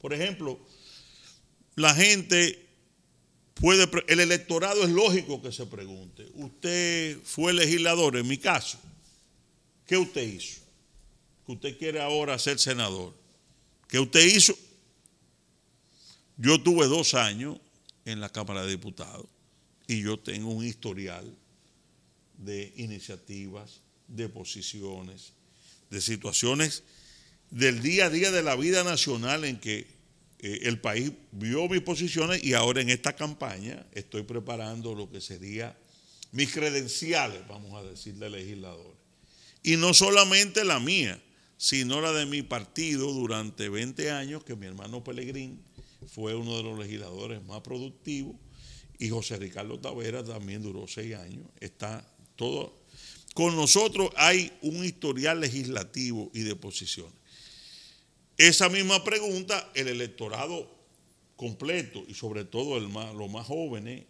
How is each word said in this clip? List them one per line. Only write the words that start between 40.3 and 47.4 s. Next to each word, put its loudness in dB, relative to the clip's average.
la 4
mía, 0
sino 0
la 0
de 0
mi -4
partido -4
durante -4
veinte -6
años, -8
que -12
mi -12
hermano -14
Pelegrín -12
fue -8
uno -6
de -4
los -8
legisladores -10